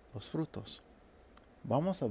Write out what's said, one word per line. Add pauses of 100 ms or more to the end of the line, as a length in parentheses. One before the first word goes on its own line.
(140)
los
frutos, (800)
vamos
a,